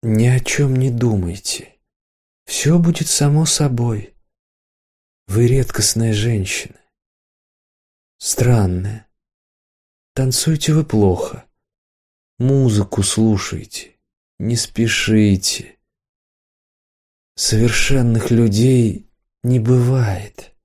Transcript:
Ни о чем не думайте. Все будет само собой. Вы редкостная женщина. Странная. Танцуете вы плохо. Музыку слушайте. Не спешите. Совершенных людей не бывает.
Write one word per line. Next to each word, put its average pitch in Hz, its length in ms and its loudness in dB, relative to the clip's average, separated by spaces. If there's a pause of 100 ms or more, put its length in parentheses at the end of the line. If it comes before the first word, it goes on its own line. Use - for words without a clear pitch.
Ни 110 180 2
о 127 120 2
чем 135 380 -2
не 131 120 0
думайте. 104 840 -4 (680)
Все 170 340 0
будет 165 280 0
само 151 380 0
собой. 120 680 -2 (1120)
Вы 113 200 2
редкостная 117 680 0
женщина. 104 680 -4 (1400)
Странная. 104 880 -2 (1120)
Танцуете 147 580 0
вы 156 120 2
плохо. - 580 0 (960)
Музыку 120 640 2
слушайте. - 960 -4 (420)
Не 113 160 -4
спешите. 110 1200 0 (1600)
Совершенных 117 960 2
людей 113 760 2 (360)
не 123 160 2
бывает. 120 960 -2 (120)